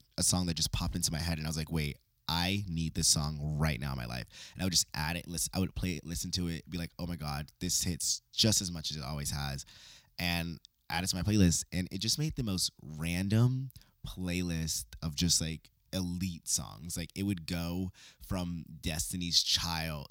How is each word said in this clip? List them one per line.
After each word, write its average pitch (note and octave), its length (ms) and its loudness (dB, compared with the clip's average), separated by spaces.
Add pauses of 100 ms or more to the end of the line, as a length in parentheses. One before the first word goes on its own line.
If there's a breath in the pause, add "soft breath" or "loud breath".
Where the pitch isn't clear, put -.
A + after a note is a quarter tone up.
(200)
a F2 40 0
song F2+ 220 4
that E2+ 80 0
just D#2+ 180 0
popped E2+ 240 -2
into F2 160 0
my D#2+ 60 -2
head, D#2+ 220 0
and D#2 80 -4
I - 20 -2
was D#2 80 -4
like, D#2 140 -4
"Wait, D2 260 0 (320)
I F2+ 380 0
need D#2+ 260 0
this E2 140 2
song D2+ 340 2
right D2+ 380 2
now C#2 140 -4
in C2+ 40 -4
my A#1+ 80 -4
life." A#1+ 220 -6 (260 loud breath)
And - 80 -8
I F#2 40 2
would F#2 80 2
just - 200 4
add D2+ 220 -2
it, - 120 -8
listen, E2+ 280 -4
I F2+ 40 2
would F#2 140 2
play F2+ 220 -2
it, - 100 -10
listen E2 280 -6
to F2+ 140 0
it, E2 220 -6
be E2+ 80 -6
like, E2+ 220 -4
"Oh F2 80 -4
my F2 80 -4
God, D2 440 -4
this F2 220 0
hits - 400 -2 (100)
just - 300 4
as F2+ 100 -4
much E2 200 -6
as D2+ 60 -6
it D2 60 -6
always C#2+ 280 -4
has," C#2 340 -4 (540 loud breath)
and E2+ 400 0 (320)
add E2+ 120 0
it F#2 40 0
to - 80 0
my F2 80 0
playlist. G2 480 8
And F2+ 200 0
it F#2 60 -6
just A2+ 220 0
made D3+ 160 -2
the C3 80 -2
most F#2+ 280 0 (120)
random G2 880 4 (340 loud breath)
playlist F2 800 0 (160)
of D#2+ 140 -2
just, E2 260 4
like, D#2+ 300 -6 (260)
elite F2 500 -2
songs. A#1+ 480 -4
Like, E2+ 200 -4
it F#2+ 80 -2
would F#2 220 0
go F2 460 -2 (340 loud breath)
from F2 380 -2 (180)
Destiny's F2 600 0
Child, D#2+ 680 0